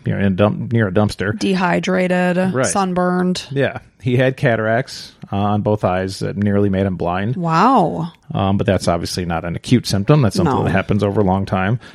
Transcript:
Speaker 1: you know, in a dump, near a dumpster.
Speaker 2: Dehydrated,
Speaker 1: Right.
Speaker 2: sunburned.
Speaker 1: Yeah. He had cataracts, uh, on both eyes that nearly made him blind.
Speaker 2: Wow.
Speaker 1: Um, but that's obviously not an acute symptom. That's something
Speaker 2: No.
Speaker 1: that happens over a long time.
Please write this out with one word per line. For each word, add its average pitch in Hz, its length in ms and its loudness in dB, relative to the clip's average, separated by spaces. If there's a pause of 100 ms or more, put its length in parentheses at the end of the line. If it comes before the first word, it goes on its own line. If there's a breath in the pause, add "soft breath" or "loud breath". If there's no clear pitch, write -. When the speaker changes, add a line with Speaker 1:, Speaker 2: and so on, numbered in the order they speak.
Speaker 1:
you 113 80 0
know, 98 60 -2
in 101 60 0
a 101 60 4
dump, 107 420 0
near 113 160 2
a 90 40 -6
dumpster. 107 460 0
Speaker 2:
Dehydrated, 180 1000 0 (160)
Speaker 1:
Right. 127 140 0
Speaker 2:
sunburned. 180 840 0
Speaker 1:
Yeah. 131 260 -2 (240)
He 123 140 0
had 131 200 2
cataracts, 113 760 -2 (200)
uh, 104 40 -2
on 104 260 0
both 107 220 0
eyes 95 340 -2
that 98 180 -6
nearly 101 320 2
made 95 160 0
him 95 120 -2
blind. 90 400 -4
Speaker 2:
Wow. 170 760 2 (220)
Speaker 1:
Um, 98 260 0
but 98 80 -2
that's 92 220 2
obviously 87 360 -2
not 85 200 -4
an 85 100 -4
acute - 320 0
symptom. 135 360 2
That's 107 120 2
something 170 220 0
Speaker 2:
No. - 80 0
Speaker 1:
that - 60 -2
happens 104 340 0
over 101 160 0
a 104 40 2
long 95 220 0
time. 98 320 0 (160 loud breath)